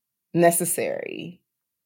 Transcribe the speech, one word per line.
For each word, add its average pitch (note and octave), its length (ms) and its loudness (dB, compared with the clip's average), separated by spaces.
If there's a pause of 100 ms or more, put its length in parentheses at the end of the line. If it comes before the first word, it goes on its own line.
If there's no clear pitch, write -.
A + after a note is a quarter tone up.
(320)
necessary E3+ 1080 0 (420)